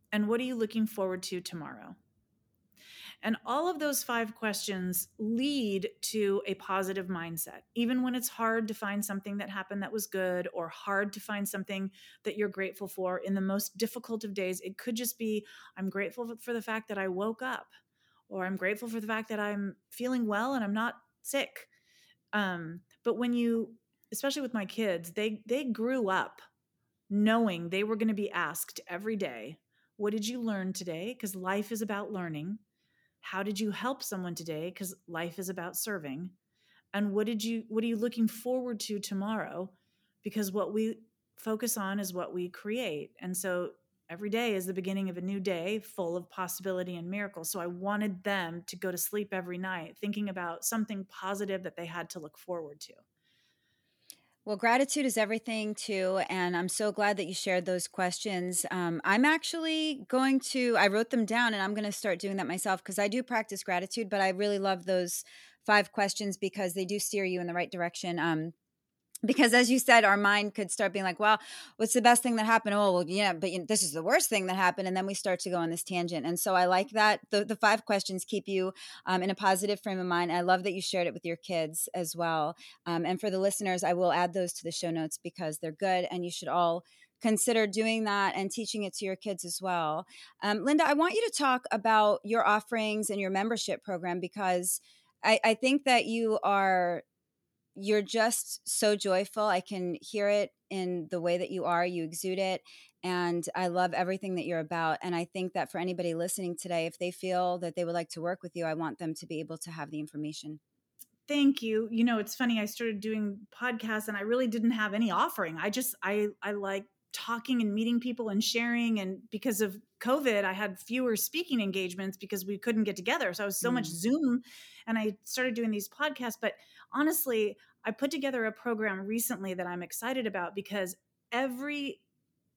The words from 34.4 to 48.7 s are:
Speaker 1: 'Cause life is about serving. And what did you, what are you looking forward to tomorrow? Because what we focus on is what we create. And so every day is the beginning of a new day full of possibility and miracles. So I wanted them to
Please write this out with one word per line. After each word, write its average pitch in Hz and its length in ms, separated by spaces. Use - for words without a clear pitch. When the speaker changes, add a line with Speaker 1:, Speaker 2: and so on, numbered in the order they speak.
Speaker 1:
'Cause 185 240
life 170 320
is 180 80
about 175 280
serving. 175 540
And 202 180
what 208 140
did 220 160
you, 226 240
what 220 160
are 233 60
you 233 80
looking 226 320
forward 247 520
to 208 200
tomorrow? 196 720
Because 202 300
what 196 200
we 220 280
focus 226 400
on 196 220
is 190 160
what 180 180
we 180 160
create. 190 720
And 185 160
so 180 360
every 196 220
day 226 240
is 185 120
the 190 60
beginning 190 360
of 175 100
a 175 40
new 196 180
day 190 400
full 175 360
of 175 140
possibility 180 640
and 170 160
miracles. 196 400
So 196 80
I 175 80
wanted 190 560
them 175 460
to - 80